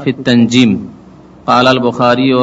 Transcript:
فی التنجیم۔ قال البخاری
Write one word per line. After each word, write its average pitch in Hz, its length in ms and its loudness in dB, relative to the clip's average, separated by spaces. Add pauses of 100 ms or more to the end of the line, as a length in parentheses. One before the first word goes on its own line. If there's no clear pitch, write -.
فی 135 140 -2
التنجیم۔ 120 720 0 (580)
قال 123 220 2
البخاری 123 680 0 (100)